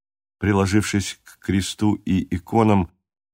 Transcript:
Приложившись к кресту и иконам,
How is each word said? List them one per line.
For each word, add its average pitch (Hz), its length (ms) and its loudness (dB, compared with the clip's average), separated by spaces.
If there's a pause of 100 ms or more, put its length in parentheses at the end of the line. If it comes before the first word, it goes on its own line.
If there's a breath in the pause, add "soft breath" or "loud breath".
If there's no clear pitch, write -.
(400)
Приложившись 101 840 0
к - 160 -20
кресту 98 560 -2
и 92 400 -4
иконам, 104 560 0 (440)